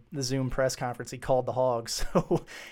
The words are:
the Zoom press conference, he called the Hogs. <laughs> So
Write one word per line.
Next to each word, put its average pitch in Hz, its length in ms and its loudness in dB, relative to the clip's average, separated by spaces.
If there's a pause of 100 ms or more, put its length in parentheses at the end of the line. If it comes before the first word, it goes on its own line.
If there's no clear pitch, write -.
(120)
the 139 120 -4
Zoom 131 260 0
press 131 260 2
conference, 123 360 -6
he 131 60 -10
called 127 280 2
the 120 80 -4
Hogs. 123 560 0
<laughs> - 40 -8
So 175 320 2 (260)